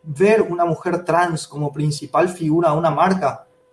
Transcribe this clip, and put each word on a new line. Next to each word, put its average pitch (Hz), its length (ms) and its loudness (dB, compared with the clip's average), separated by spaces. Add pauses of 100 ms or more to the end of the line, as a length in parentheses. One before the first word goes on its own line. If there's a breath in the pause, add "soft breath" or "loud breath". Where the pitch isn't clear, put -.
Ver 190 400 4
una 175 220 0
mujer 170 400 -2
trans 165 440 0
como 143 240 -6
principal 151 560 -2
figura 165 420 0
de 151 80 2
una 165 120 -4
marca, 160 560 0 (260)